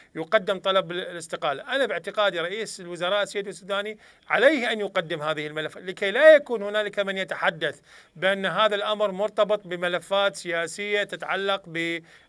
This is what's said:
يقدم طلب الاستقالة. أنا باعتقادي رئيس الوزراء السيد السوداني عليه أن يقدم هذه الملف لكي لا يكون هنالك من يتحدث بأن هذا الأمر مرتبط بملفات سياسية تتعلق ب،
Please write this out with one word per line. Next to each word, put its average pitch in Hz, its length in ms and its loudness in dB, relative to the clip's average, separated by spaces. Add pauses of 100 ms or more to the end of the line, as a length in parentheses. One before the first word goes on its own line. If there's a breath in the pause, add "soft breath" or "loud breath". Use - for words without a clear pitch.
(160 soft breath)
يقدم 185 440 0
طلب 190 320 0
الاستقالة. 175 840 -6
أنا 269 100 2
باعتقادي 190 540 0
رئيس 190 400 -6
الوزراء 180 440 -2
السيد 196 240 -6
السوداني 196 500 -6 (320 soft breath)
عليه 233 420 4
أن 220 80 -2
يقدم 175 420 -2
هذه 151 260 -2
الملف 151 300 -8
لكي 190 340 -4
لا 302 240 10
يكون 247 280 2
هنالك 208 360 -2
من 190 180 -2
يتحدث 165 640 -2 (360 soft breath)
بأن 190 300 0
هذا 208 300 2
الأمر 208 360 0
مرتبط 202 560 0
بملفات 180 680 -2
سياسية 180 680 -4
تتعلق 190 640 -4
ب، 165 320 -4 (300 soft breath)